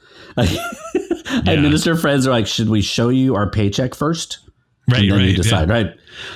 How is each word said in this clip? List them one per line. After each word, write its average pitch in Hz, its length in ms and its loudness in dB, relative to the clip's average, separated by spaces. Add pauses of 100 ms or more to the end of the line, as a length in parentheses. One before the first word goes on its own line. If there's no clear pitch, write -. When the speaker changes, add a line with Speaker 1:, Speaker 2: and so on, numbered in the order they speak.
Speaker 1:
<laughs> - 260 -20
I 123 100 2
had 640 1000 -4
Speaker 2:
Yeah. 160 140 2
Speaker 1:
minister 156 360 2
friends 143 320 2
are - 20 2
like, 113 160 0
"Should 110 220 -2
we 107 140 2
show 117 260 0
you 131 260 2
our 98 160 0
paycheck 107 460 -2
first? 165 420 -6 (500)
Speaker 2:
Right, 123 140 2
Speaker 1:
And 98 80 4
then 98 80 2
Speaker 2:
right, 98 60 4
Speaker 1:
you 92 80 4
Speaker 2:
yeah. 90 60 2
Speaker 1:
decide," 87 300 2
right? 107 220 0 (460)